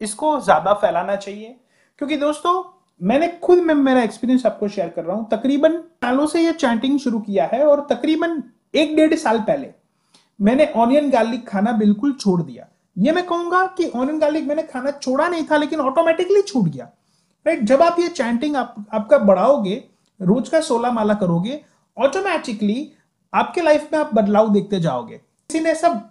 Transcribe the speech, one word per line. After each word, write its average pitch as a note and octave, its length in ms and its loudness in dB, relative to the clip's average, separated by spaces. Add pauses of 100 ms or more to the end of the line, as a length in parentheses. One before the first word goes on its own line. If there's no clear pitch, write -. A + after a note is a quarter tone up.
इसको D4 400 -4
ज्यादा F3+ 320 2
फैलाना G3 420 -2
चाहिए, G#3 440 -14 (380)
क्योंकि C#4+ 200 -4
दोस्तों D4+ 580 -2 (260)
मैंने C4 260 2
खुद F4+ 300 4
में E4 160 2
मेरा C4+ 280 4
experience B3 440 0
आपको G#3 220 -2
share F#3+ 220 -4
कर E3+ 140 -8
रहा E3+ 120 -4
हूँ। A3 140 -6
तकरीबन C#4+ 480 2
सालों C4 480 -2
से E4 160 0
ये E4 100 2
chanting C4+ 480 0
शुरू A#3 200 -2
किया G3 340 -2
है C4 120 0
और C#4+ 240 2
तकरीबन D#4+ 540 -2 (320)
एक D#4 200 0
डेढ़ D#4 200 4
साल A3+ 240 -2
पहले C#3+ 320 -4 (720)
मैंने B3+ 240 4 (100)
onion C4 340 2
garlic A#3 400 0
खाना G3+ 220 0
बिल्कुल G#3+ 420 2
छोड़ F3+ 280 0
दिया। B2+ 260 -12 (300)
ये A3 140 2
मैं F4+ 140 -2
कहूँगा F4 400 -2
कि F#4 240 -4
onion C4+ 300 -4
garlic D4+ 280 0
मैंने D4+ 160 -4
खाना C4+ 280 -6
छोड़ा C#4 360 -2
नहीं E4+ 240 -4
था, D4+ 60 2
लेकिन D4+ 220 -2
automatically E4 600 2
छूट B3 240 -2
गया, C3 240 -8 (580)
Right? D#4 160 0
जब C4 180 4
आप E4+ 180 4
ये F4 80 0
chanting C4 480 -2
आप, A#3+ 380 -6
आपका A3 240 2
बढ़ाओगे, G#3 640 2 (380)
रोज G3 280 0
का D#4+ 100 2
सोलह B3 320 0
माला G#3+ 220 0
करोगे, G#3 480 -2 (360)
automatically C4+ 920 -2 (420)
आपके A3 280 0
life D4+ 320 2
में D#4 60 0
आप D4+ 140 -2
बदलाव G#3+ 360 2
देखते G3+ 300 0
जाओगे। B2 360 -4
किसी - 440 -10
ने D#4+ 160 0
सब E4 220 0 (140)